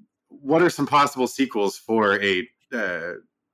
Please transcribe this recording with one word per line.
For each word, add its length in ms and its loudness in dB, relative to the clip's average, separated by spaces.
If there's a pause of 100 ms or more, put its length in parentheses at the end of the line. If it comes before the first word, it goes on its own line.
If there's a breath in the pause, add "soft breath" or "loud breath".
(280)
what 340 0
are 80 4
some 160 -4
possible 400 2
sequels 500 -2
for 460 0
a, 260 0 (240)
uh, 420 -6 (400)